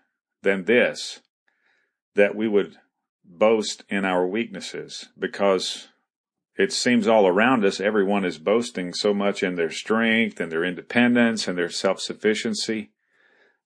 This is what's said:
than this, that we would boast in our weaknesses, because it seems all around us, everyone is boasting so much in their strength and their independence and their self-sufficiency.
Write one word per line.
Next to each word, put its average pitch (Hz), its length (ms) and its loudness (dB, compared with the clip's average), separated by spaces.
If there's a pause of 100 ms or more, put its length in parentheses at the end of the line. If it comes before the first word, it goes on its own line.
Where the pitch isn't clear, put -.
(420)
than 98 220 0
this, 90 560 0 (960)
that 101 180 4
we 107 140 -2
would 98 300 0 (480)
boast 107 640 0
in 98 160 -2
our 90 200 0
weaknesses, 92 840 -8 (100)
because 95 720 -2 (680)
it 98 140 2
seems 120 340 2
all 107 220 6
around 110 380 2
us, 95 160 0
everyone 101 420 2
is 82 140 -4
boasting 95 560 -2
so 104 200 0
much 101 300 -2
in 90 120 -2
their 82 140 -2
strength 113 720 0
and 85 100 -6
their 82 140 -2
independence 117 840 0
and 90 80 -4
their 87 120 -2
self-sufficiency. 107 1200 -4 (720)